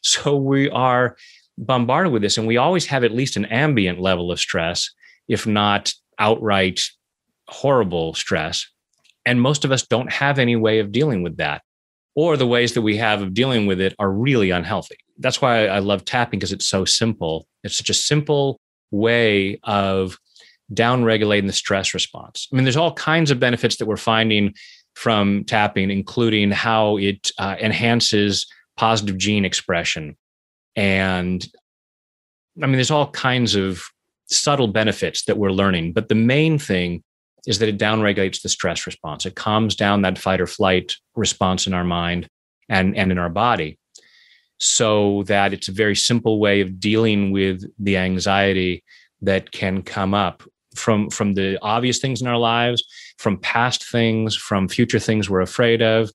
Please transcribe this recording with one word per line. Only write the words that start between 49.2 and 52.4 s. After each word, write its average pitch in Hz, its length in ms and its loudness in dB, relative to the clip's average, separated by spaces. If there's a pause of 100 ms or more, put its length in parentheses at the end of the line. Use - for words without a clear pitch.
that 95 300 -2
can 95 300 -4
come 98 300 -4
up 98 300 -2 (320)
from, 107 340 0
from 101 260 -2
the 95 280 -2
obvious 120 380 0
things 131 200 -4
in 127 60 -4
our 120 100 0
lives, 117 480 0 (320)